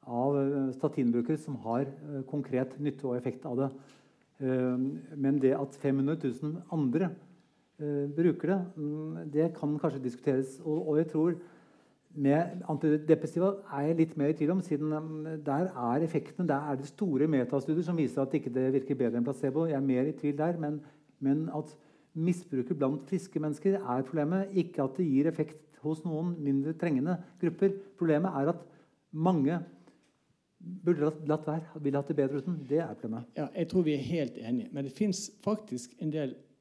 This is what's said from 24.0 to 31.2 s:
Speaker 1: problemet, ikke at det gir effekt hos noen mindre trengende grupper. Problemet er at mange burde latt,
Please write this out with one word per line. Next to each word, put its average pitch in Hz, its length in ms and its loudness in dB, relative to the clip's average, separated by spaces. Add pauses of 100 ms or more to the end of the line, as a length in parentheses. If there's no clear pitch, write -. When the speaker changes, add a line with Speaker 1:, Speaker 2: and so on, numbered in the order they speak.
Speaker 1:
problemet, 165 500 0
ikke 165 300 0
at 135 140 -2
det 185 100 2
gir 143 200 6
effekt - 540 -4
hos 160 220 -2
noen 170 340 -2
mindre 143 360 0
trengende 160 420 0 (240)
grupper. 180 320 2 (260)
Problemet 165 380 4
er 139 140 2
at 170 100 -2 (540)
mange 160 480 2 (1000)
burde 165 400 0
latt, 156 260 0